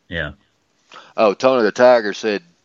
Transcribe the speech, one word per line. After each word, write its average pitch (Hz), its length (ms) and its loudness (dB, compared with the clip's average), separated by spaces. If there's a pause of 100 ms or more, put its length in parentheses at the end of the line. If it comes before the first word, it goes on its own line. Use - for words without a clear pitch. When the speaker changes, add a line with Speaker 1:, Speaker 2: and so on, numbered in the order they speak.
Speaker 1:
Yeah. 80 240 -10 (840)
Speaker 2:
Oh, 107 160 2
Tony 131 300 0
the 101 80 0
Tiger 120 420 2
said 104 280 -6 (240)